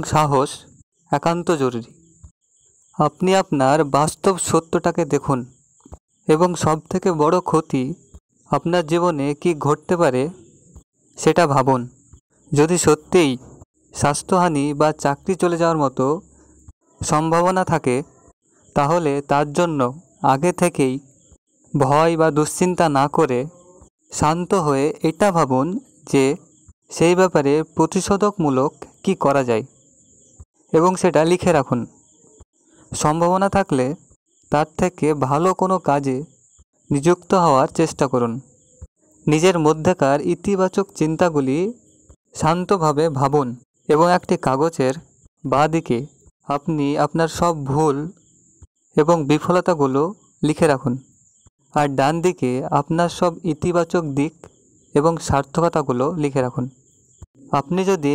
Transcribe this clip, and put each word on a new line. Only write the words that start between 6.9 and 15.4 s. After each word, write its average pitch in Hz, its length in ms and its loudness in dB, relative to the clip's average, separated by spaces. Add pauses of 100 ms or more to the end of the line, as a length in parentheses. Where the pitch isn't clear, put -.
বড় 160 280 2
ক্ষতি 151 420 -2 (680)
আপনার 165 340 0
জীবনে 165 420 -2 (120)
কি 175 200 0
ঘটতে 151 360 -2
পারে 135 280 0 (920)
সেটা 160 300 2
ভাবুন। 135 340 2 (720)
যদি 160 260 2
সত্যিই 151 540 2 (640)
স্বাস্থ্যহানি 147 800 0
বা 151 240 2
চাকরি 143 380 -2
চলে 175 220 0